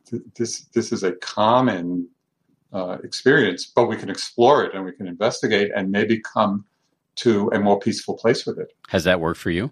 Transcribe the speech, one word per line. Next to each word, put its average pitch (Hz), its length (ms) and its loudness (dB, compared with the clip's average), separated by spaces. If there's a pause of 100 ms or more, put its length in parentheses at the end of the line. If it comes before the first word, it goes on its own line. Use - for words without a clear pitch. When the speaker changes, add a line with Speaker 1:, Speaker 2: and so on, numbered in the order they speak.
(360)
Speaker 1:
this, 113 240 -6 (140)
this 113 180 -2
is 107 100 -4
a 90 100 0
common, 98 960 0 (640)
uh, 92 320 -6
experience, 107 640 2
but 120 180 2
we 110 120 -2
can 107 120 -10
explore 120 560 2
it 90 100 -6
and 95 80 -8
we 92 100 -8
can 101 140 -12
investigate 104 720 0
and 95 140 -2
maybe 110 300 0
come 101 440 -2 (520)
to 107 340 2
a 110 100 0
more 101 180 2
peaceful - 360 -4
place - 320 0
with - 120 -6
it. - 140 -10 (160)
Speaker 2:
Has 90 160 0
that 90 160 4
worked 82 180 -2
for - 120 -4
you? 95 220 -2